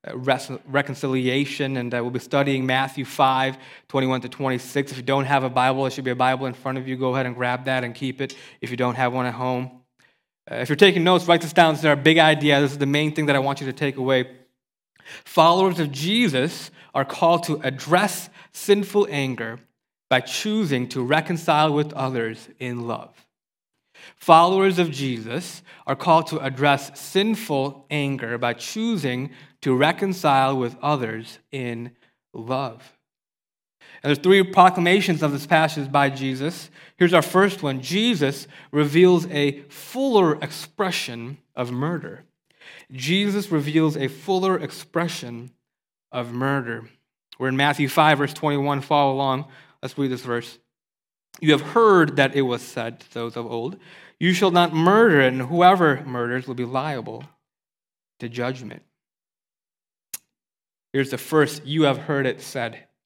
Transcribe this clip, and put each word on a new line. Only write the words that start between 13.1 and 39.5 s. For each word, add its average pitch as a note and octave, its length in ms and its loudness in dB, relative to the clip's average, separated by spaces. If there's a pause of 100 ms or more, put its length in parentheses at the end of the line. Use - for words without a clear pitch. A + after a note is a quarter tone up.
thing D3+ 120 -2
that C#3+ 100 2
I C3+ 40 2
want C3+ 200 -4
you C#3 80 -8
to C3 60 -8
take C#3 220 -4
away. B2+ 340 0 (920)
Followers F3 560 4
of D3 120 -2
Jesus D#3+ 760 -2 (240)
are C3+ 120 0
called E3+ 380 2
to D3+ 200 -4
address D3 680 -2 (220)
sinful G3+ 580 2
anger B2+ 500 -6 (500)
by B2+ 120 4
choosing D#3+ 680 -2
to C3 160 -6
reconcile D#3 680 0
with D3 220 0
others A#2 540 -6 (120)
in A#2+ 280 -8
love. - 400 -12 (880)
Followers F3+ 640 6
of E3+ 100 2
Jesus C3 720 -6 (240)
are C3+ 100 -2
called E3 320 2
to D#3 120 -8
address C3+ 600 -2
sinful F3 880 -4
anger C#3 480 -4
by A#2+ 160 -2
choosing D3 800 -4 (300)
to B2+ 140 0
reconcile D3 840 0
with A#2+ 240 -6
others A#2 580 -6 (120)
in A#2+ 400 -10 (420)
love. B2 600 -8 (1080)
And C#3+ 80 -4
there's C#3+ 80 2
three F#3+ 260 6
proclamations F#3 800 4
of D3 120 0
this C3+ 120 -6
passage D#3 460 0
by C#3 180 2
Jesus. C3+ 600 -6 (280)
Here's F3+ 160 4
our E3+ 80 8
first G3 400 2
one. C3+ 200 -4
Jesus D#3 640 -2 (240)
reveals E3 560 4
a C#3+ 360 -2